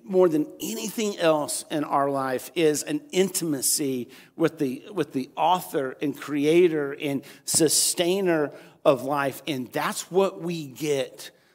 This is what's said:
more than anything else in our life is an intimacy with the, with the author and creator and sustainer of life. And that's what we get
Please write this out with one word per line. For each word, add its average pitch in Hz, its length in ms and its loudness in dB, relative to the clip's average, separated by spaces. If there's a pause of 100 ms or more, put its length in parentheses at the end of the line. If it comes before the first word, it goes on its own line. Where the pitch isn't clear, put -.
more 185 240 4
than 156 180 2 (140)
anything 214 580 -4
else 156 520 0
in 156 140 -2
our 143 260 0
life 131 460 -2
is 156 260 4
an 147 180 -4 (100)
intimacy 147 1000 0 (280)
with 156 220 0
the, 131 240 -2 (100)
with 170 200 -4
the 135 240 -4
author 160 680 0
and 139 140 -4
creator 151 760 2
and 139 300 -4 (220)
sustainer 170 1040 2 (340)
of 131 200 4
life. 139 420 -2
And 131 260 -6
that's 156 380 -4
what 190 320 2
we 165 240 -6
get 135 640 -4 (240)